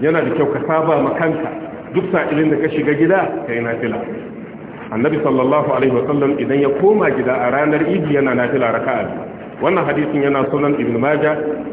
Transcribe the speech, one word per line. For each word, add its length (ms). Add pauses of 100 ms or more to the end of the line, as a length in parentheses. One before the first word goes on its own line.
Yana 260
da 80
kyau 160
ka 160
saba 380
ma 100
kanka, 320 (480)
duk 160
sa'ilin 400
da 80
ka 160
shiga 240
gida 480
ka 60
yi 100
nafila. 380 (880)
Annabi 320
sallallahu 480
alaihi 240
wasallam 400
idan 240
ya 100 (140)
koma 320
gida 160
a 220
ranar 340
Idi 240
yana 240
nafila 400
raka'a 320
biyu. 160 (400)
Wannan 240
hadisin 380
yana 240
Sunan 320
Ibn 160
Majah, 380 (380)